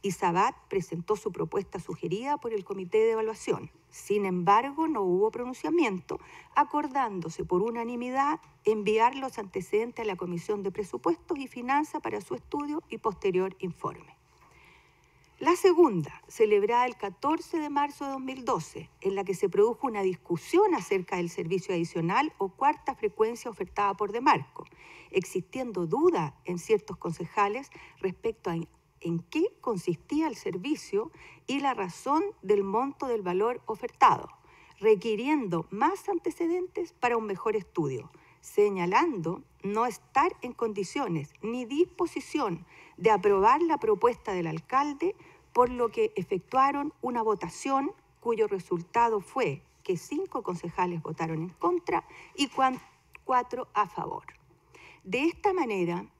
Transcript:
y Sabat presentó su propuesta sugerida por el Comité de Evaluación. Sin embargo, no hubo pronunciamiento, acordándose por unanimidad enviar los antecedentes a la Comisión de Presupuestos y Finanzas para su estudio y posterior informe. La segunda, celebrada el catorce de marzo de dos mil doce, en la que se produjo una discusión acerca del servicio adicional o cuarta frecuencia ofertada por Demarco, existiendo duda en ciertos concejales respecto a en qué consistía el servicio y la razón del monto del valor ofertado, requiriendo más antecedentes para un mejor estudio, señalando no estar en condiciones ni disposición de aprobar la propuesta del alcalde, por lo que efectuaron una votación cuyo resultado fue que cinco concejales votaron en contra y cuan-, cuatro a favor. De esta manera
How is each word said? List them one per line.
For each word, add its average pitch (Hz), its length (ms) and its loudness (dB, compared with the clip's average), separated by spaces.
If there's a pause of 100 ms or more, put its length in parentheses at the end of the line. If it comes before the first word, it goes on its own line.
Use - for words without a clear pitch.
y 202 80 -2
Sabat 190 460 2 (120)
presentó 175 460 -4
su 202 160 -4
propuesta 175 480 -4
sugerida 190 580 -4
por 240 160 -6
el 196 120 -4
Comité 196 340 -2
de 226 140 6
Evaluación. 220 580 -4 (200)
Sin 202 360 -2
embargo, 226 640 2
no 254 140 0
hubo 190 280 4
pronunciamiento, 247 880 -2 (380)
acordándose 254 880 -2
por 180 180 0
unanimidad 247 800 -2 (240)
enviar 220 500 2
los 269 240 -8
antecedentes 214 680 -4
a - 20 -2
la 190 100 -2
Comisión 180 480 -4
de 190 80 -4
Presupuestos 302 640 -4
y 269 80 -8
Finanzas 277 560 -2
para 208 180 -6
su - 140 -8
estudio 294 560 -6
y 226 80 -10
posterior 185 600 -2
informe. - 560 -10 (1200)
La 320 160 4
segunda, 311 760 6
celebrada 214 580 4
el 247 100 -6
catorce 311 600 -2
de 294 100 -2
marzo 285 380 -2
de 269 60 -6
dos 269 100 -8
mil 262 240 -8
doce, 175 420 -4 (140)
en 196 120 0
la 196 80 -2
que 185 120 -2
se 185 160 0
produjo 220 360 4
una 220 140 -2
discusión 196 720 2
acerca 190 420 -2
del 175 120 -2
servicio 175 460 -4
adicional 175 640 0
o 196 100 -2
cuarta 277 460 -2
frecuencia 226 560 -2
ofertada 202 420 -2
por 202 200 -4
Demarco, - 520 2 (460)
existiendo 190 760 -4
duda 208 480 2 (120)
en 180 120 -4
ciertos 202 380 0
concejales 202 720 -4 (300)
respecto 196 480 -4
a 170 80 -2 (460)
en 170 160 -2 (120)
qué 339 300 0
consistía 240 680 -2
el 254 100 -4
servicio 202 760 -4 (340)
y 269 140 -2
la 269 140 2
razón 269 500 0 (160)
del 202 240 2
monto 247 420 0
del 233 140 0
valor 196 460 0
ofertado, - 640 2 (500)
requiriendo 214 920 2
más 302 380 0
antecedentes 349 840 -4
para 240 240 0
un 220 80 -2
mejor 208 300 -2
estudio, 147 540 -4 (300)
señalando 196 1040 2 (200)
no 208 220 0
estar 269 560 0
en 247 140 -10
condiciones 196 880 -4
ni 240 240 -6
disposición 285 1000 -2 (320)
de 214 140 2
aprobar 208 500 4
la 320 160 2
propuesta - 560 0
del 175 140 -2
alcalde, 277 680 -2 (380)
por 247 180 4
lo 247 200 -2
que 226 260 0
efectuaron 269 760 0 (100)
una 240 200 -2
votación 269 720 -2 (280)
cuyo 220 280 0
resultado 196 720 0
fue 180 420 -4 (200)
que 180 160 -2
cinco 294 440 -6
concejales 175 600 -4
votaron 160 400 -6
en 180 80 -6
contra - 560 -2 (280)
y 277 140 -2
cuan-, 262 320 0 (440)
cuatro 247 500 -2
a 208 120 2
favor. - 380 -8 (800)
De 240 200 0
esta 349 280 2
manera 202 540 0 (140)